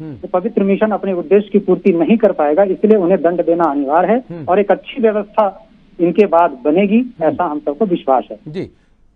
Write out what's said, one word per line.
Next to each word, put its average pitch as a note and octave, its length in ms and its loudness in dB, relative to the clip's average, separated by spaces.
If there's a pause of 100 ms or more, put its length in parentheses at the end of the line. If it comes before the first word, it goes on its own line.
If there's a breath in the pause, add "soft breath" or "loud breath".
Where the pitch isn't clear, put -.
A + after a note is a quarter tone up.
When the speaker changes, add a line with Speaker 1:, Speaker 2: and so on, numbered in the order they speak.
Speaker 1:
हम्म। D#3 140 -12
Speaker 2:
तो B2 140 -14
पवित्र G3 340 -2
मिशन G3 280 0
अपने G3 220 -4
उद्देश्य F3+ 400 0
की G#3 60 0
पूर्ति F#3 340 0
नहीं E3+ 240 2
कर G#3 160 2
पाएगा, D#3 300 0
इसलिए G3+ 360 2
उन्हें F3 240 0
दंड E3+ 240 0
देना E3+ 180 2
अनिवार्य D3 440 0
है A3+ 100 2
Speaker 1:
हम्म। E3+ 300 -10
Speaker 2:
और F#3 120 2
एक G3+ 100 -2
अच्छी F#3 320 -2
व्यवस्था G#3 640 -2 (340)
इनके F3+ 260 2
बाद E3 380 2
बनेगी, F#3+ 340 2
Speaker 1:
हम्म। B3 260 -4
Speaker 2:
ऐसा D#3 200 0
हम D3+ 140 -4
सबको D3 260 -4
विश्वास C3+ 460 0
है। G#2+ 80 -14 (100)
Speaker 1:
जी, D3+ 220 -10 (440)